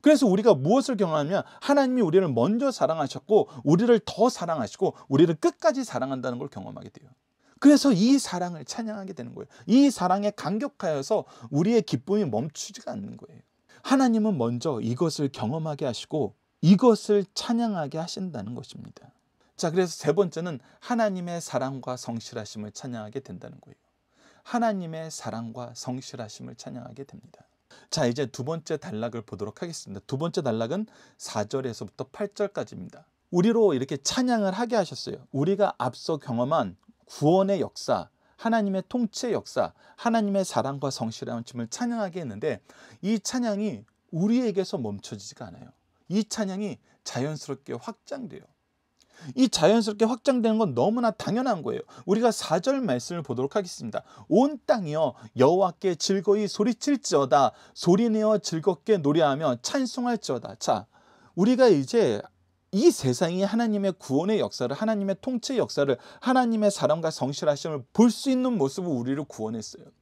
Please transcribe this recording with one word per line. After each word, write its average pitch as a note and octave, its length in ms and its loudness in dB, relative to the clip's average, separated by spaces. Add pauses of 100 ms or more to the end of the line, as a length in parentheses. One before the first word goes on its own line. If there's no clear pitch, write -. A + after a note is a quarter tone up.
그래서 C#4+ 240 8
우리가 G#3 280 6
무엇을 G#3 420 2
경험하면 D#3+ 460 0 (200)
하나님이 C4 400 4
우리를 F3+ 260 4
먼저 F#3+ 420 2
사랑하셨고 E3+ 800 0 (160)
우리를 G#3 400 6
더 A3 240 2
사랑하시고 E3 680 -2 (140)
우리를 D#3+ 280 6
끝까지 D#4 460 0
사랑한다는 C3 560 -4
걸 C#3+ 100 -8
경험하게 G2+ 420 -14
돼요. - 180 -20 (500)
그래서 C#4 340 6
이 A3+ 260 6
사랑을 F3 480 -6
찬양하게 G#3 480 -10
되는 A#2+ 200 -12
거예요. - 120 -12 (200)
이 C4+ 240 6
사랑에 G3+ 400 0
감격하여서 F#3+ 920 -2 (260)
우리의 F#3+ 320 4
기쁨이 F#3+ 440 -2
멈추지가 C3 680 -6
않는 G3 240 -10
거예요. - 240 -20 (420)
하나님은 A3+ 540 2
먼저 A#2+ 440 -2
이것을 C#3 520 -2
경험하게 D3+ 540 -4
하시고 B2 480 -4 (260)
이것을 G#3 760 6
찬양하게 G3+ 640 -4
하신다는 D#3 560 -8
것입니다. - 580 -16 (440)
자, E3+ 140 -2
그래서 F3 220 0
세 - 200 -2
번째는 E3+ 460 -2 (220)
하나님의 F#3 600 -4
사랑과 C3 560 -6
성실하심을 A2+ 760 -10
찬양하게 A#2+ 480 -10
된다는 - 400 -16
거예요. - 160 -20 (680)
하나님의 F3+ 680 -4
사랑과 A#2 640 -10
성실하심을 B2 840 -12
찬양하게 B2+ 480 -16
됩니다. - 420 -20 (420)
자, D3+ 180 0
이제 B2 200 -2
두 B2 180 -10
번째 D#3 340 -6
단락을 A2+ 440 -8
보도록 G#2 400 -10
하겠습니다. D#3 440 -12
두 C3 120 -6
번째 E3 240 -4
단락은 B2+ 440 -2 (320)
사 - 260 -6
절에서부터 B2 680 -8
팔 G#3 180 -8
절까지입니다. - 800 -8 (240)
우리로 G3+ 440 4
이렇게 C3+ 220 -2
찬양을 A3+ 560 0
하게 A3+ 220 -4
하셨어요. D#3 420 -4 (160)
우리가 F#3+ 460 0
앞서 C3 380 -4
경험한 B2 600 -2 (280)
구원의 F#3+ 560 4
역사, - 480 -4 (300)
하나님의 G3+ 500 0
통치의 A#3+ 460 -4
역사, G#2+ 380 -4 (240)
하나님의 G3+ 480 0
사랑과 C#3 460 -2
성실하심을 A#2 800 -8
찬양하게 G#3+ 520 -6
했는데 A#2 400 -4 (420)
이 G3+ 180 0
찬양이 G#3 640 -4 (260)
우리에게서 G3 680 0
멈춰지지가 G#2 680 -10
않아요. - 220 -18 (400)
이 G#3 160 0
찬양이 F#3+ 540 -6 (260)
자연스럽게 C#3 720 -8
확장돼요. A#3 680 -14 (920)
이 B3+ 120 6
자연스럽게 G#3 560 4
확장되는 A3+ 540 0
건 F#3+ 160 0
너무나 A3 380 2
당연한 A3 500 -2
거예요. A#2+ 180 -4 (240)
우리가 A3+ 260 2
사 - 300 -2
절 C4+ 200 0
말씀을 E3 420 -4
보도록 C3 340 -4
하겠습니다. F3+ 460 -6 (260)
"온 B3+ 380 4
땅이여 D#3+ 480 0 (220)
여호와께 F3+ 580 4
즐거이 G3 540 0
소리칠지어다. D#3 1040 2 (220)
소리내어 G#3+ 640 2
즐겁게 F#3 600 0
노래하며 C#3+ 640 2
찬송할지어다." A#3 960 -4
자, A2 280 -2 (500)
우리가 A#3+ 320 6
이제 C#3+ 520 2 (520)
이 C4+ 180 6
세상이 E3+ 520 0
하나님의 G3+ 560 0
구원의 E3+ 420 0
역사를, B2 340 -4
하나님의 G3+ 480 -2
통치의 B3+ 360 -4
역사를, C#3 380 0 (240)
하나님의 A#3 500 2
사랑과 D#3+ 400 0
성실하심을 C#3+ 840 -2
볼 A#3 180 6
수 C4+ 200 -4
있는 B3+ 280 0
모습으로 D#3+ 340 -2
우리를 C3 320 -2
구원했어요. A2 600 -10 (180)